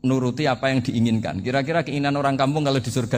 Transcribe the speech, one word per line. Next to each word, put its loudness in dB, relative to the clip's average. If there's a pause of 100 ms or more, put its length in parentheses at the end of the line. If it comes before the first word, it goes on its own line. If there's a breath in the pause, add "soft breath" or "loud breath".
nuruti 0
apa 0
yang 0
diinginkan. 0
Kira-kira 0
keinginan -2
orang 0
kampung 0
kalau 2
di -4
surga 0